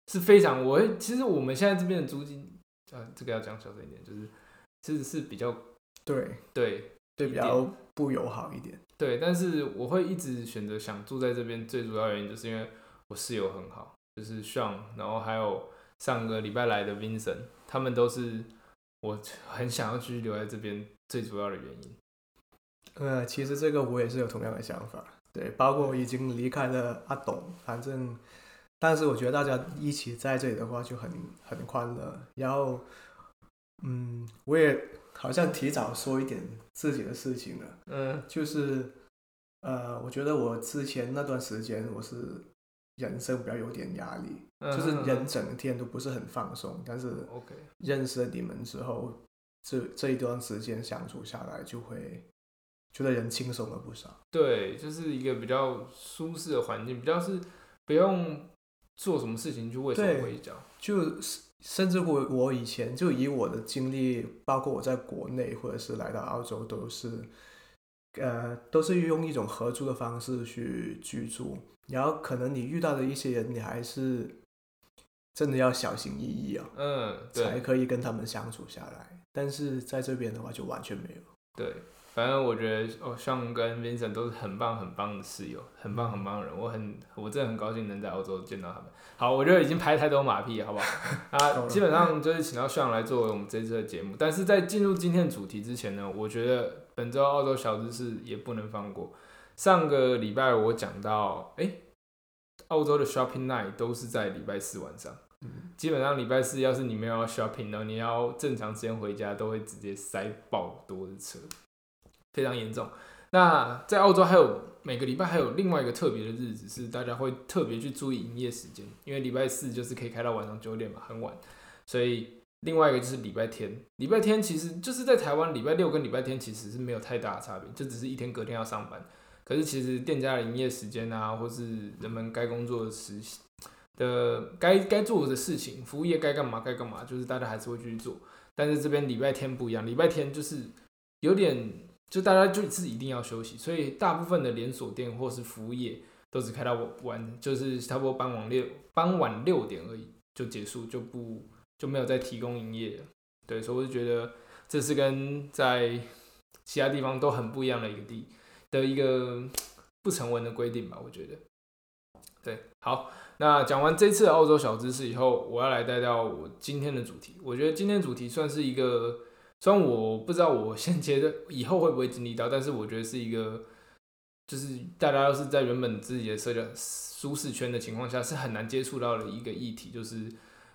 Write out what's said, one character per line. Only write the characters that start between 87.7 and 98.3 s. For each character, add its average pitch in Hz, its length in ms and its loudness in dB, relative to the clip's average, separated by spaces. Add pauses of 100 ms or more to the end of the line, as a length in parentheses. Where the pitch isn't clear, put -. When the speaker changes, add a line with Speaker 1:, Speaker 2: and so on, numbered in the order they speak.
Speaker 1:
兴 110 140 -6
能 98 140 -8
在 101 80 -6
澳 95 120 -4
洲 92 200 -4
见 98 200 -10
到 90 120 -10
他 90 60 -14
们。 - 100 -18 (260)
好， 123 180 4
我 135 120 6
觉 175 80 10
得 170 100 10
已 - 20 2
经 156 120 2
拍 156 180 4
太 147 140 6
多 143 120 6
马 113 200 2
屁 110 180 -4
了， 104 60 -2
好 104 80 -6
不 101 60 -2
好？ 95 60 0 (460)
Speaker 2:
<laughs> - 0 -
Speaker 1:
啊， 143 220 8
Speaker 2:
够 127 80 0
了。 120 80 0
Speaker 1:
基 190 100 4
本 180 100 8
上 160 320 6
就 160 120 4
是 160 100 0
请 120 160 -6
到 131 80 2
Sean 131 240 2
来 113 120 2
作 120 200 2
为 110 60 2
我 104 60 0
们 101 120 -6
这 110 160 -4
次 113 120 -4
的 107 80 0
节 85 180 -6
目。 98 180 -8
但 156 100 4
是 180 140 0
在 196 180 6
进 202 220 2
入 196 100 6
今 175 200 2
天 180 120 6
的 131 60 2
主 98 140 -6
题 104 160 -8
之 120 120 -6
前 107 220 -6
呢， 101 180 -6
我 107 140 -2
觉 117 180 -2
得 - 480 0
本 120 160 -4
周 139 140 4
澳 143 200 6
洲 135 120 4
小 107 260 0
知 117 80 -6
识 117 360 -6
也 110 100 -8